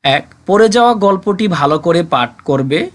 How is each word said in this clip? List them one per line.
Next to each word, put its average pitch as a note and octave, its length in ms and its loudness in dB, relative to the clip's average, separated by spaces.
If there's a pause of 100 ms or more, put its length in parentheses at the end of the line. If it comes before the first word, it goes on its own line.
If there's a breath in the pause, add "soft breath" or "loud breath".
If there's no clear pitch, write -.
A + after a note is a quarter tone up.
এক, C#3 320 -2 (120)
পড়ে G#3 220 4
যাওয়া A#3+ 260 2
গল্পটি G3+ 540 -2
ভালো D3+ 300 0
করে E3+ 240 0
পাঠ B2 400 -4
করবে C#3+ 520 -2